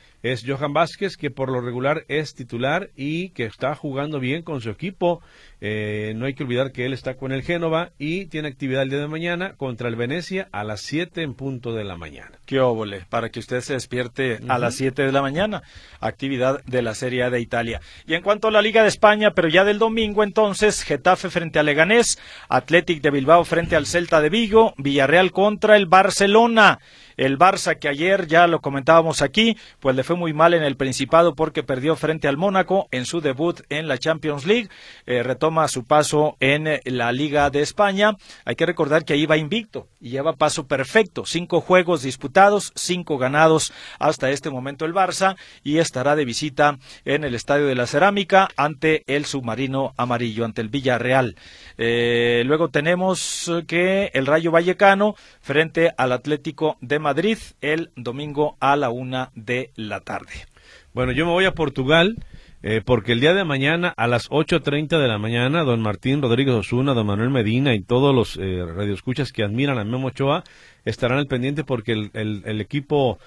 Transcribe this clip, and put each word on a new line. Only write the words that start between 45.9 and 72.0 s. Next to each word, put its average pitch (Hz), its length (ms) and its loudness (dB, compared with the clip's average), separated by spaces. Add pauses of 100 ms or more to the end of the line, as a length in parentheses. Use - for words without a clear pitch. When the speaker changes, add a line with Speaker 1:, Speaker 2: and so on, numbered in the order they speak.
Speaker 2:
de 151 80 0
visita 143 540 0 (260)
en 147 200 -2
el 127 100 -4
Estadio 143 320 0
de 135 80 0
la 123 120 0
Cerámica 190 720 2
ante 151 500 0
el 143 200 -2
Submarino 131 720 -4
Amarillo, 120 480 -2
ante 113 160 -6
el 110 80 -8
Villarreal. 127 640 0 (400)
Eh, 120 720 2
luego 156 240 0
tenemos, 180 800 -2
eh, 170 180 -2
que 185 480 0
el 135 100 0
Rayo 165 260 2
Vallecano 190 640 4 (260)
frente 160 560 2
al 127 140 0
Atlético 147 680 -4
de 147 180 -2
Madrid 156 400 0 (220)
el 156 360 -2
domingo 143 640 -4
a 139 160 4
la 139 140 -2
una 127 440 -8
de 123 400 -6
la 101 260 -10
tarde. - 300 -12 (640)
Speaker 1:
Bueno, 127 200 -2
yo 147 140 -2
me 170 60 0
voy 180 120 2
a 185 100 0
Portugal, 160 640 2 (460)
eh, 107 220 -2
porque 120 280 2
el 117 80 0
día 156 140 6
de 196 100 0
mañana 156 520 0
a 113 100 0
las 120 240 0
ocho 151 300 0
treinta 147 380 -2
de 139 100 2
la 107 100 -2
mañana, 123 460 -2
don 120 160 0
Martín 123 420 -2
Rodríguez 127 320 2
Osuna, 123 400 0
don 113 120 0
Manuel 104 240 0
Medina 123 440 2
y 104 80 -2
todos 135 320 2
los, 113 220 0
eh, 90 280 -4
radioescuchas 101 680 -6
que 110 100 -4
admiran 123 360 -2
a 104 60 -4
Memo 127 240 -6
Ochoa 139 360 -2 (420)
estarán 120 320 -2
al 147 80 -2
pendiente 135 360 -4
porque 117 300 -4
el, 107 220 -4